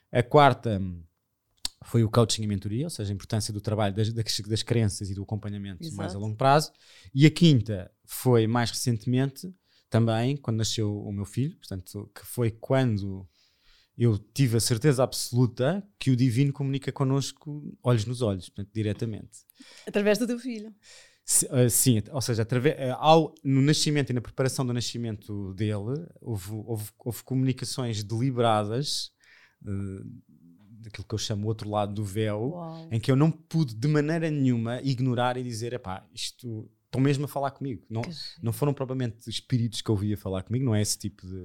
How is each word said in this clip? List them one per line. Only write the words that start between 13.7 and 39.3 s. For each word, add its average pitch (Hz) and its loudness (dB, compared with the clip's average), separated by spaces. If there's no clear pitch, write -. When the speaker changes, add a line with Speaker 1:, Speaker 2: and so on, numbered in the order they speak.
Speaker 1:
eu 117 2
tive 117 0
a 113 2
certeza 127 2
absoluta 123 0
que - 0
o 127 6
divino 131 2
comunica 135 -4
connosco 139 -4
olhos 120 4
nos 123 -6
olhos, 98 0
portanto, - -12
diretamente. 107 -4
Speaker 2:
Através 208 2
do 240 0
teu 240 -4
filho. 220 -10
Speaker 1:
Se-, - 2
eh, 127 4
sim, 113 4
ou 139 -4
seja, 113 0
atrave-, 123 2
eh, 127 -4
ao, 160 6
no 135 4
nascimento 147 2
e - -2
na 123 0
preparação 131 -2
do 123 -2
nascimento 110 -6
dele, 107 -4
houve, 104 -8
houve, 107 -8
houve - -8
comunicações 127 -2
deliberadas, 117 0
eh, 98 -8
daquilo 107 -14
que - -6
eu 104 -2
chamo 104 -4
o 107 -2
outro 110 -4
lado 104 0
do 104 -4
véu, 107 -4
Speaker 2:
Uau. 165 -12
Speaker 1:
em 113 0
que 139 0
eu 131 6
não 156 6
pude 156 -2
de 113 -2
maneira 156 2
nenhuma 123 0
ignorar 123 0
e 127 -6
dizer, 120 -6
"Epá, 98 -8
isto, - -10
estão 127 -2
mesmo 139 2
a 131 -6
falar 139 -4
comigo." 131 -8
Não, 110 -4
Speaker 2:
Que 175 -8
giro. 151 -14
Speaker 1:
não 113 0
foram 143 0
propriamente 131 -6
espíritos 113 -4